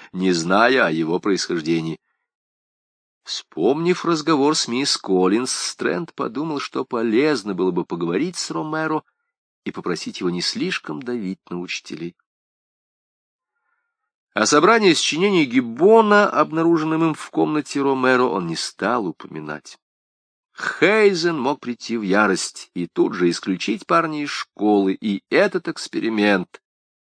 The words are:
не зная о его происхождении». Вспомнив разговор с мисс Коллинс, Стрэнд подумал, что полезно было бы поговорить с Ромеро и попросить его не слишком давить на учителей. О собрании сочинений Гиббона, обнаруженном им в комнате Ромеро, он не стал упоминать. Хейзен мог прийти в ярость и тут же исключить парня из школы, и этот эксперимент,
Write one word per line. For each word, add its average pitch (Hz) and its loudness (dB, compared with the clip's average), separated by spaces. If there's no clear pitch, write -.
не 92 0
зная 98 2
о 82 -2
его 80 -2
происхождении». 82 -2
Вспомнив 151 -2
разговор 151 2
с - -2
мисс 131 -2
Коллинс, 95 0
Стрэнд - -6
подумал, 139 -6
что 131 -6
полезно 117 0
было 92 0
бы 87 -2
поговорить 90 -4
с - -8
Ромеро 156 -4
и 95 -8
попросить 92 -8
его 90 -2
не 90 -4
слишком - -6
давить 113 -6
на 87 -6
учителей. 87 -10
О 107 0
собрании 185 6
сочинений 175 2
Гиббона, 190 4
обнаруженном 160 2
им 160 2
в - -12
комнате 151 -2
Ромеро, 131 2
он 95 -2
не 82 -4
стал 107 -2
упоминать. 76 -10
Хейзен 180 2
мог 135 -2
прийти 117 -6
в 110 -4
ярость 98 0
и 87 -6
тут - 0
же 90 2
исключить 95 -4
парня 160 0
из 143 -6
школы, 101 0
и 101 -4
этот 185 2
эксперимент, 104 -2